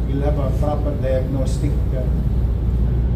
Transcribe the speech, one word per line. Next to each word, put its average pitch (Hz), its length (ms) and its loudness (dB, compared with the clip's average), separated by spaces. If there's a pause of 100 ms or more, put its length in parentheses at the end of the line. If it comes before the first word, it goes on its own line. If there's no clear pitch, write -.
will 139 160 -2
have - 160 0
a - 240 0
proper - 400 0
diagnostic, 131 720 0 (240)
uh, - 80 -2 (1120)